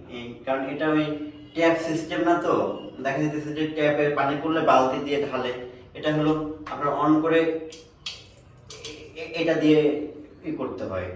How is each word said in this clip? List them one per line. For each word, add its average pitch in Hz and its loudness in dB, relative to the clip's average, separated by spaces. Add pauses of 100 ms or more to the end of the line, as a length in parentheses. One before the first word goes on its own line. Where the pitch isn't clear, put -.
(100)
এই 120 -12 (120)
কারণ 135 0
এটা 151 -2
ওই 156 2 (500)
ট্যাপ 165 4
সিস্টেম 165 -2
না, 170 4
তো 156 0 (480)
দেখা 139 -2
যাইতেছে 151 -2
যে 156 -2
ট্যাপে 147 2
পানি 143 0
পড়লে 160 0
বালতি 135 4
দিয়ে 139 0
ঢালে। 123 -2 (420)
এটা 151 0
হলো 151 4 (380)
আপনার 147 -2
on 151 6
করে 165 4 (1400)
এ-, - -14
এ-, 165 -10
এটা 160 2
দিয়ে 151 6 (640)
ই 160 -6
করতে - -6
হয়। 92 -6